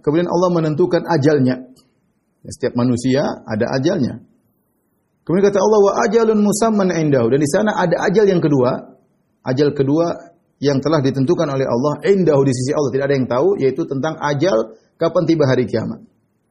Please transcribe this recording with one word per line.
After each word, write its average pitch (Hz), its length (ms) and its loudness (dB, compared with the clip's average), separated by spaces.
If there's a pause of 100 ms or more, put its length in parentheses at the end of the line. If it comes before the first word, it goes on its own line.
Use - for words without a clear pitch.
Kemudian 165 240 0
Allah 175 240 0
menentukan 165 560 -2
ajalnya. 139 640 0 (720)
Ya, - 80 -18
setiap 120 240 -6
manusia 123 480 0 (240)
ada 110 200 -2 (120)
ajalnya. 139 440 -2 (1040)
Kemudian 196 240 2
kata 190 80 0
Allah, 208 240 4
"Wa 196 100 4 (140)
ajalun 220 360 2
musamman 208 520 0
indahu." 135 360 2
Dan 139 120 2
di 147 80 0
sana 214 240 0
ada 175 320 0
ajal 202 240 4
yang 180 80 0
kedua, 139 320 2 (760)
ajal 135 280 0
kedua 151 600 -2 (280)
yang 139 160 2
telah 147 240 0
ditentukan 139 480 0
oleh 135 160 -2
Allah, 147 400 -2
indahu, 156 400 2
di 131 80 0
sisi 127 160 -4
Allah, 147 240 -2
tidak 135 160 -2
ada 143 80 2
yang 123 100 -2
tahu, 147 200 0 (100)
yaitu 190 320 -2
tentang 139 320 -4
ajal 160 560 -2 (180)
kapan 165 300 0
tiba 156 240 2
hari 127 160 2
kiamat. - 400 -6 (440)